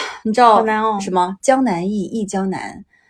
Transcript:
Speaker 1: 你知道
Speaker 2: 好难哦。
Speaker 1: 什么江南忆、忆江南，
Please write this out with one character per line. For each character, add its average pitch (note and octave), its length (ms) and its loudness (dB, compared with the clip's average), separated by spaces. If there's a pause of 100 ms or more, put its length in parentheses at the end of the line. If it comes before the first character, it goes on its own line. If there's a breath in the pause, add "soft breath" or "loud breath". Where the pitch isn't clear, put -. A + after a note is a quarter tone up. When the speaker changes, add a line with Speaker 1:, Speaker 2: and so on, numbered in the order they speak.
(240 loud breath)
Speaker 1:
你 A3 100 -2
知 B3 80 4
道 A3+ 140 8
Speaker 2:
好 G#3 80 4
难 G#3+ 200 0
哦。 A3 180 -2
Speaker 1:
什 G3 80 -8
么 F#3 320 -2
江 C4 220 2
南 F#3 260 -2
忆、 G#3 140 -4
忆 G#3+ 220 -6
江 F#3+ 240 -4
南， F3+ 340 -10 (260)